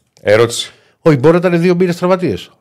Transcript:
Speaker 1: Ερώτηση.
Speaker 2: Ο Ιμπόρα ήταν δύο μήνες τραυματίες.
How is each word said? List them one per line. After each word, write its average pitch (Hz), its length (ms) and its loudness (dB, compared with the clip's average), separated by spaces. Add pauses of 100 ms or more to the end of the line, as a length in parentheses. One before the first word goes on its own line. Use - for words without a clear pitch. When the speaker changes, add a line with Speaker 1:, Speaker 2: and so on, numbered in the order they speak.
(200)
Speaker 1:
Ερώτηση. 113 520 0 (300)
Speaker 2:
Ο 165 80 2
Ιμπόρα 147 260 2
ήταν 175 240 0
δύο 180 140 0
μήνες 175 220 -2
τραυματίες. 180 540 -4 (100)